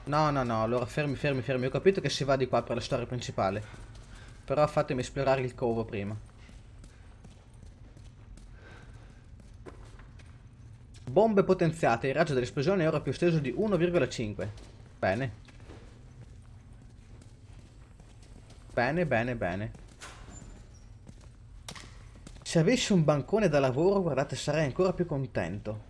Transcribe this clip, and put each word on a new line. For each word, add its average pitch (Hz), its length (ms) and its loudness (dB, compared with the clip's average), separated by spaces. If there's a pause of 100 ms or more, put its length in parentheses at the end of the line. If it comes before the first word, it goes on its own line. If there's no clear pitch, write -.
No, 151 260 4
no, 139 120 2
no, 113 200 2
allora 120 220 2
fermi, 143 300 -2
fermi, 135 260 0
fermi. 127 260 0
Ho 131 40 0
capito 185 300 4
che 143 100 -2
si - 140 -2
va 135 120 4
di 131 120 2
qua 117 140 4
per 120 120 -4
la 113 80 -2
storia 120 240 -2
principale. 107 580 -2 (800)
Però 147 220 4
fatemi 147 360 0
esplorare 135 380 2
il 127 140 -2
covo 117 300 0
prima. 104 300 -4 (4000)
Bombe 196 400 4
potenziate, 151 640 2
il 131 60 0
raggio 156 200 2
dell'esplosione 147 500 2
è 156 40 4
ora 151 120 2
più 135 120 -2
esteso 165 260 4
di 131 160 0
uno 196 220 2
virgola 170 320 4
cinque. 104 440 -4 (460)
Bene. 107 420 0 (3250)
Bene, 143 320 2
bene, 123 320 0
bene. 101 360 -4 (2750)
Se - 160 2
avessi 214 360 6
un 165 100 8
bancone 156 460 4
da 143 100 6
lavoro, 160 400 4
guardate, 147 360 0
sarei 151 280 0
ancora 180 300 2
più 175 100 0
contento. 107 840 -4